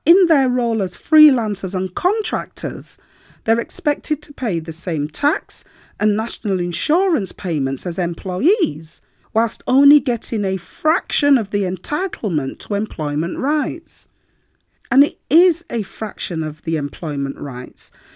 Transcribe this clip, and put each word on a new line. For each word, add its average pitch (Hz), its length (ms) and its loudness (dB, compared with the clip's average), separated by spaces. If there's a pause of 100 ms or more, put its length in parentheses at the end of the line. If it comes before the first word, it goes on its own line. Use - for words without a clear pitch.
in 349 200 6
their 277 240 4
role 233 320 0
as 185 160 -4
freelancers 233 800 4
and 185 180 -4
contractors, - 1040 -4 (460)
they're 226 160 2
expected - 640 -4
to 294 100 -14
pay 202 260 -2
the 160 140 -6
same 156 340 -4
tax - 560 -4 (360)
and 208 180 2
national 214 420 -4
insurance 285 720 0
payments 139 540 -4
as 175 140 -4
employees, 185 1000 -2 (320)
whilst 226 340 0
only 285 320 6
getting 226 460 -2
a 190 120 0
fraction - 800 0
of 208 140 -4
the 208 120 0
entitlement 185 960 -4
to - 140 -8
employment 165 640 -2
rights. 226 720 -4 (840)
And 269 140 6
it - 160 -2 (100)
is 339 400 4
a 226 140 -2
fraction - 600 -6
of 151 200 -8
the 165 140 -2
employment 143 600 -4
rights, 127 540 -10 (240)